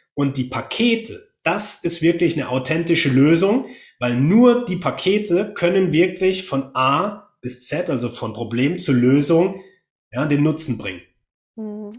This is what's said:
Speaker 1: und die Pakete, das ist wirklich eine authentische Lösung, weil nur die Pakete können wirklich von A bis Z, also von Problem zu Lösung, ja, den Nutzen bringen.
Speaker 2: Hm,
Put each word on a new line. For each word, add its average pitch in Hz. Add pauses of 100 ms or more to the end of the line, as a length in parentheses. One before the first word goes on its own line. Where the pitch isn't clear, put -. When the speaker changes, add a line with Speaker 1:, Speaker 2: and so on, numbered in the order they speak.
(140)
Speaker 1:
und 139
die 131
Pakete, 220 (140)
das 196
ist 165
wirklich 170
eine 143
authentische 160
Lösung, 165 (320)
weil 123
nur 233
die 180
Pakete 196
können 175
wirklich 185
von 135
A 147 (100)
bis -
Z, 175
also 123
von -
Problem 120
zu -
Lösung, 143 (500)
ja, 131
den 147
Nutzen 147
bringen. 92 (580)
Speaker 2:
Hm, 214